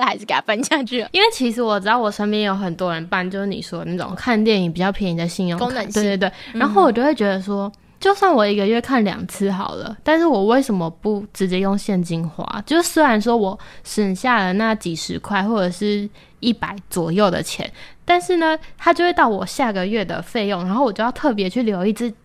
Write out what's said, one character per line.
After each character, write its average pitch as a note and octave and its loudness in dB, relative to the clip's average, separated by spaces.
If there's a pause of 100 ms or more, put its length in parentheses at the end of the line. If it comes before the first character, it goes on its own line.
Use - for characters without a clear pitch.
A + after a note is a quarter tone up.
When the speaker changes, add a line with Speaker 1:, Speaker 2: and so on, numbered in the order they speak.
Speaker 1:
还 G#3 0
是 G3+ -14
给 F#3 -4
它 C3+ 2
办 A3 -2
下 D4+ 0
去 B3 -4
了。 - -8
Speaker 2:
因 F4+ 0
为 G#4+ 6
其 B3 0
实 A3+ -4
我 G#3+ 0
知 F#3+ -4
道 A#3+ 4
我 A3 0
身 G#3 -2
边 G#3+ 0
有 G3 0
很 G3 -2
多 F3+ -2
人 D#3+ -6
办， F#3 -2
就 G3 -6
是 G3+ -2
你 G3 -4
说 E3+ -10
的 E3 -6
那 F3 -4
种 - -8
看 A3 0
电 G#3+ 4
影 E3+ 0
比 E3 -8
较 F#3+ 2
便 G3 -2
宜 E3 -2
的 E3+ -2
信 F3+ -2
用 E3+ -2
卡。 A#3+ -2
Speaker 1:
功 B3 -2
能 A#3 -4
性。 G#3 0
Speaker 2:
对， G3+ 2
对， F#3 2
对。 - -12 (200)
Speaker 1:
嗯。 A3 -4
Speaker 2:
然 B3+ 4
后 F#4+ 6
我 B3 6
就 A#3 0
会 D4+ 4
觉 G#3+ 0
得 F#3+ 0
说， G3+ -4 (280)
就 G4 4
算 G4 4
我 G#3+ 6
一 G#3 2
个 G3+ 2
月 A3+ 2
看 B3 2
两 F3+ -2
次 G3+ -2
好 F#3 -4
了， G#3 -10
但 D#4+ 4
是 E4+ 4
我 G#3 4
为 B3+ 6
什 A#3+ -2
么 E3+ 0
不 G#3 -4
直 F#3+ -2
接 F3+ 0
用 G3 0
现 G3 0
金 E3+ -2
花？ - -8
就 D#4+ 2
虽 D#4+ 2
然 A3+ 4
说 A#3 2
我 G3+ 0 (240)
省 G3 -2
下 A#3+ 2
了 F#3 0
那 A3 2
几 F3 -6
十 E3+ -6
块 G3 -2
或 A3 0
者 F3+ 2
是 G#3 -2 (320)
一 A#3 2
百 F3+ -6 (120)
左 E3 -2
右 G3 4
的 - -2
钱， - -8 (360)
但 F4 4
是 F4+ 0
呢， D#4+ 2 (200)
它 E4+ 2
就 E4 2
会 F4 4
到 D4+ 4
我 F#3+ 0
下 A#3 -2
个 F#3 -2
月 G#3 -2
的 E3 -6
费 G#3 -4
用， F#3 -2
然 F#3 0
后 C4+ 2
我 A3 2
就 G#3+ -2
要 A#3+ 0
特 C4+ 0
别 G3 0
去 B3 -2
留 G3 0
意 A3 4
这 A#3 -4 (120)